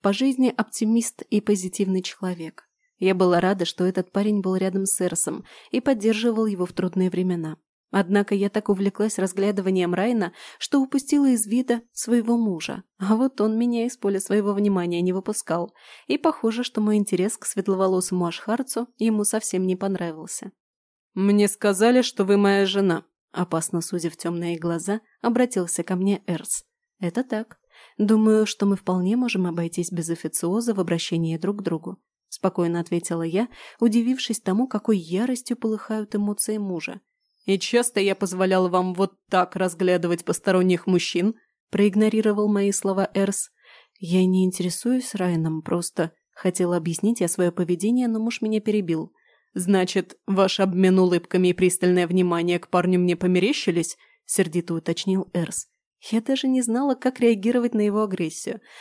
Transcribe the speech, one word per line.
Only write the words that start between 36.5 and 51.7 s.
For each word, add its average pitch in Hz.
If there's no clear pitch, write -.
мужа. 185
«И 196
часто 233
я 196
позволял 185
вам 180
вот 190
так -
разглядывать 175
посторонних 185
мужчин?» 185
проигнорировал 208
мои 202
слова 196
Эрс. 196
«Я 185
не 185
интересуюсь 185
Райаном, 165
просто 170
хотела 175
объяснить 170
я 175
свое 175
поведение, 185
но 220
муж 226
меня 220
перебил». 175
«Значит, 185
ваш 190
обмен 190
улыбками 180
и 180
пристальное 180